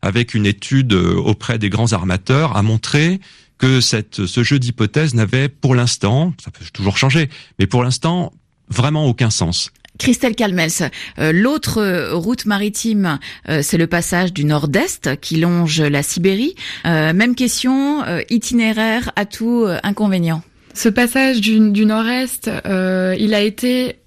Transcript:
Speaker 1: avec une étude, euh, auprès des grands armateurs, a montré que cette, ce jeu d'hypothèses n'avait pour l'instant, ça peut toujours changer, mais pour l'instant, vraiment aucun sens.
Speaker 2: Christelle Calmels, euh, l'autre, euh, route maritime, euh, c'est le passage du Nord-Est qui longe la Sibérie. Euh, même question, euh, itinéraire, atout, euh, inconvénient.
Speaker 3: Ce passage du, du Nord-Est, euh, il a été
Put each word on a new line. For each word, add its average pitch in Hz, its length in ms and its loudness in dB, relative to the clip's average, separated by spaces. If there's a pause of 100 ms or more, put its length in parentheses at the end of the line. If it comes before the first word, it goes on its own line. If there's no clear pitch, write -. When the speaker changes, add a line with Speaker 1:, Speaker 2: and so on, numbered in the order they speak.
Speaker 1:
avec 101 320 -2
une 104 120 2
étude, 123 460 0
euh, 87 220 2
auprès 107 440 0
des 107 120 -2
grands 113 240 2
armateurs, 92 640 0
a 98 40 2
montré 147 580 0 (360)
que 131 240 4
cette, 107 460 -2
ce 120 180 0
jeu 143 140 2
d'hypothèses 123 560 0
n'avait 120 340 2
pour 127 260 0
l'instant, 123 600 0 (100)
ça 92 60 -14
peut - 140 -20 (100)
toujours 98 240 -2
changer, 135 320 2 (280)
mais 95 80 2
pour 123 160 0
l'instant, 165 500 -2 (360)
vraiment 151 380 0
aucun 120 240 2
sens. - 400 -2 (280)
Speaker 2:
Christelle 240 360 0
Calmels, 180 560 -2 (280)
euh, 156 140 0
l'autre, 226 460 0
euh, 175 360 -2
route 196 300 -4
maritime, 208 720 -2 (300)
euh, 156 140 0
c'est 165 160 0
le 160 80 2
passage 175 480 -2
du 143 100 -2
Nord-Est 151 760 0
qui - 160 -4
longe 165 440 2
la 147 220 2
Sibérie. 190 520 0 (300)
Euh, 160 300 2
même 240 200 2
question, 269 680 0
euh, 170 240 -4
itinéraire, 220 880 0
atout, 226 480 0
euh, 180 180 0
inconvénient. 180 600 0 (320)
Speaker 3:
Ce - 160 0
passage 247 500 2
du, 214 300 4
du 208 160 4
Nord-Est, 226 640 -2 (160)
euh, 185 520 0
il 214 140 2
a 208 80 2
été 247 560 -2 (100)